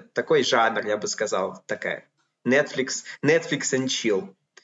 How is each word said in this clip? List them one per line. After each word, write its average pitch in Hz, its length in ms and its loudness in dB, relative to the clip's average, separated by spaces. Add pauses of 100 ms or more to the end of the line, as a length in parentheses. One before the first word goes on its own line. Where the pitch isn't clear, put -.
(140)
такой 127 300 2
жанр, 113 420 2
я 104 120 0
бы 104 100 -6
сказал, 95 580 -4
такая. 95 380 -6 (420)
Netflix, 135 600 0 (180)
Netflix 156 380 2 (120)
and 131 120 0
chill. 98 480 -2 (300)